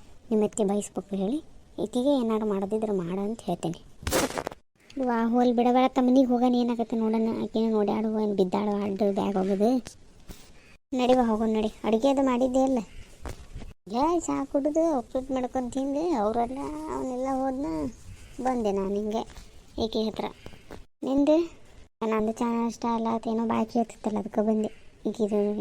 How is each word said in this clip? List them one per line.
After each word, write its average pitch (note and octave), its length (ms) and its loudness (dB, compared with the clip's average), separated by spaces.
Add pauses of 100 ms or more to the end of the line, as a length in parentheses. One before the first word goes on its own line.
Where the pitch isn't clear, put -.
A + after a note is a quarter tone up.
(320)
ನಿಮ್ಮ G#3+ 120 4
ಅತ್ತಿ G#3 200 -2
ಬೈಸ್ಬೇಕು G3+ 520 -4
ಹೇಳಿ. G3+ 240 -2 (440)
ಈಕಿಗೆ B3 360 0
ಏನಾದ್ರು A3 300 0
ಮಾಡೋದಿದ್ರೆ G#3 420 -2
ಮಾಡು F#3 300 -2
ಅಂತ G#3+ 200 -6
ಹೇಳ್ತೇನೆ. F3 380 -4 (1300)
ವಾ, A#3 200 2
ಹೋಲ್ B3 260 4
ಬಿಡ, A#3+ 180 4
ಬೇಡ, B3+ 160 6
ತಮ್ಮ B3+ 220 2
ಮನೆಗೆ B3+ 180 6
ಹೋಗೋಣ, B3 280 4
ಏನಾಗತ್ತೆ A#3+ 420 0
ನೋಡೋಣ. A3+ 460 0
ಆಕಿನ A3 280 0
ನೋಡ್ಯಾಡು G#3+ 480 2
ಏನ್ G#3 160 0
ಬಿದ್ದಾಳು G3+ 480 0
ಅಡ್ಡು G3+ 300 0
ಬ್ಯಾಗ್ G3 240 -2
ಹೋಗೋದು. G3 320 2 (1200)
ನಡಿವ B3+ 300 4
ಹೋಗೋಣ A3+ 260 2
ನಡಿ. A3 220 0 (120)
ಅಡುಗೆ A3+ 260 2
ಅದು C4+ 160 2
ಮಾಡಿದ್ದೆ B3+ 380 2
ಅಲ್ಲ? C4+ 160 2 (1080)
ಇಲ್ಲೇ D4 320 0
ಚಾ C#4 260 -2
ಕುಡಿದು D4+ 520 0
ಉಪ್ಪಿಟ್ಟು C4 360 -4
ಮಾಡ್ಕೊಂಡು B3 380 -4
ತಿಂದು C#4 300 -2 (160)
ಅವರೆಲ್ಲ A#3 400 0 (380)
ಅವನೆಲ್ಲ C4 320 -4
ಹೋದ್ನ C4+ 400 -2 (760)
ಬಂದೆ B3 280 0
ನಾನು G3 240 -2
ಹಿಂಗೆ G#3+ 260 -2 (640)
ಈಕಿ A3 240 -2
ಹತ್ರ. G#3 180 -6 (800)
ನಿಂದು? C#4+ 340 4 (680)
ನಂದು A3 260 2
ಚಾ A#3 360 -2
ಇಷ್ಟ A3+ 180 -6 (100)
ಅಲ್ಲ, A3+ 120 -2
ಅದೇನೋ A3+ 380 -2
ಬಾಕಿ A3+ 340 0
ಇರ್ತಿತ್ತಲ್ಲ A3 380 -4
ಅದಕ್ಕೆ G#3+ 240 -2
ಬಂದೆ. G#3+ 300 0 (340)
ಈಗ G#3 160 -2
ಇದು G#3 180 2 (220)